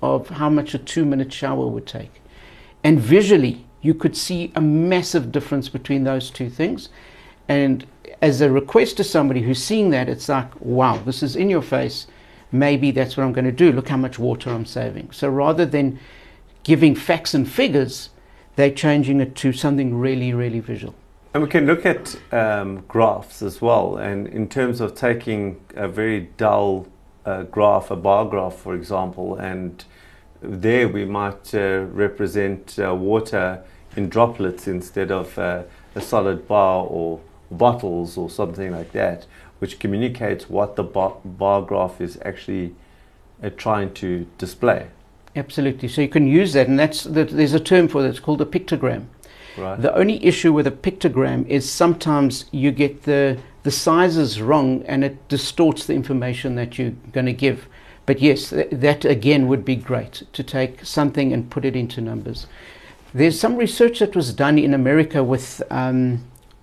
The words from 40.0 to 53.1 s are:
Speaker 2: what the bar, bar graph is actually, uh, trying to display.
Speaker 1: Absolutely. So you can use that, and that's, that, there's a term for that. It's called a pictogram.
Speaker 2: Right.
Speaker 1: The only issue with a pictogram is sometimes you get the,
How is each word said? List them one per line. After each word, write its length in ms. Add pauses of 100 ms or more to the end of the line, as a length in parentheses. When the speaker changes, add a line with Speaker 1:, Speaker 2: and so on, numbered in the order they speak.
Speaker 2:
what 240
the 80
bar, 300 (120)
bar 380
graph 380
is 240
actually, 500 (720)
uh, 120
trying 360
to 340 (120)
display. 480 (500)
Speaker 1:
Absolutely. 520
So 120
you 80
can 180
use 280
that, 120
and 120
that's, 260
that, 240
there's 240
a 80
term 260
for 160
that. 60
It's 100
called 220
a 60
pictogram. 580 (520)
Speaker 2:
Right. 240
Speaker 1:
The 160
only 280
issue 280
with 140
a 60
pictogram 760
is 240
sometimes 800
you 220
get 300
the, 360 (240)